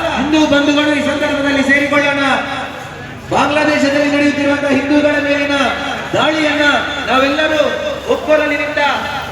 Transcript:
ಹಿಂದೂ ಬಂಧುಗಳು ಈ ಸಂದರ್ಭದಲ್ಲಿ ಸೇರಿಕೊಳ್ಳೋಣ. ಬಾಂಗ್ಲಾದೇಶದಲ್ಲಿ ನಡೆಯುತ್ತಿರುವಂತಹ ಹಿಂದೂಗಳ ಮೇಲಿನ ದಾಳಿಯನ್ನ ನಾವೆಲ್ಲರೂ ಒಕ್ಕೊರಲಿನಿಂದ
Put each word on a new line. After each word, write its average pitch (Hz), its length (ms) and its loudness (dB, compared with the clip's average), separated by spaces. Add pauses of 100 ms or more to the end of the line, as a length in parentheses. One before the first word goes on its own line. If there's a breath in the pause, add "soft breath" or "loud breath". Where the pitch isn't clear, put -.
(160)
ಹಿಂದೂ 302 240 2 (120)
ಬಂಧುಗಳು 294 460 2
ಈ 247 120 0
ಸಂದರ್ಭದಲ್ಲಿ 285 600 0
ಸೇರಿಕೊಳ್ಳೋಣ. 285 520 2 (1080)
ಬಾಂಗ್ಲಾದೇಶದಲ್ಲಿ 285 840 2
ನಡೆಯುತ್ತಿರುವಂತಹ 285 640 2
ಹಿಂದೂಗಳ 294 380 2 (100)
ಮೇಲಿನ 285 280 0 (600)
ದಾಳಿಯನ್ನ 302 500 0 (440)
ನಾವೆಲ್ಲರೂ 285 540 2 (520)
ಒಕ್ಕೊರಲಿನಿಂದ 294 680 0 (500)